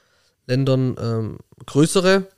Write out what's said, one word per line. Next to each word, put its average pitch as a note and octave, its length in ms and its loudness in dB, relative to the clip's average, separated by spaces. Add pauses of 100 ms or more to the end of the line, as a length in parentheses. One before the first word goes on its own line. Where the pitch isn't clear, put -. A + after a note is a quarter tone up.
(460)
Ländern, C3 540 0
ähm, A2+ 380 -6 (280)
größere, F#3 600 2 (100)